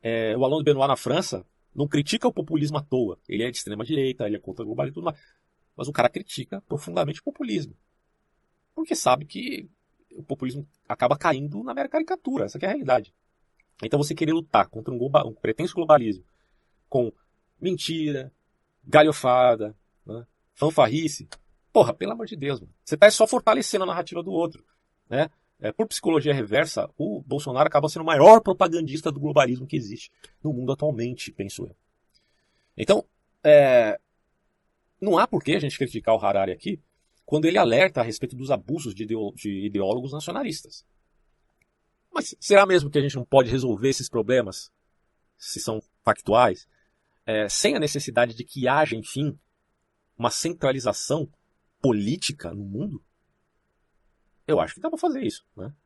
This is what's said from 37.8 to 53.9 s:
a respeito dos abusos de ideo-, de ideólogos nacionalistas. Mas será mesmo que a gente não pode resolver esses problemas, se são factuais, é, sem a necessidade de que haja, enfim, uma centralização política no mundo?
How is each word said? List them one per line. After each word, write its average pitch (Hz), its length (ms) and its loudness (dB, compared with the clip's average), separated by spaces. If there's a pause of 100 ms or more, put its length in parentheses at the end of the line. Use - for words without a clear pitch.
a - 20 0
respeito 117 320 -6
dos 131 160 -8
abusos 127 420 -6
de 101 100 -10
ideo-, 107 300 -6
de 98 320 -8
ideólogos 104 460 -4
nacionalistas. 175 760 -10 (1300)
Mas - 280 -8
será 202 240 6
mesmo 175 240 2
que 147 80 0
a 143 40 4
gente 139 140 -4
não 127 80 -6
pode 131 260 4
resolver 123 380 -2
esses 131 220 -2
problemas, 110 600 -2 (680)
se - 240 -12
são 110 200 -6 (220)
factuais, 107 640 2 (580)
é, 107 220 -2
sem - 260 0
a 277 60 -2
necessidade 120 540 -2
de 117 100 -12
que 127 240 -4
haja, 143 300 2
enfim, 139 420 -6 (800)
uma 117 120 0
centralização 143 1040 -4 (500)
política 107 720 -2
no 101 120 -12
mundo? 127 360 -10 (1400)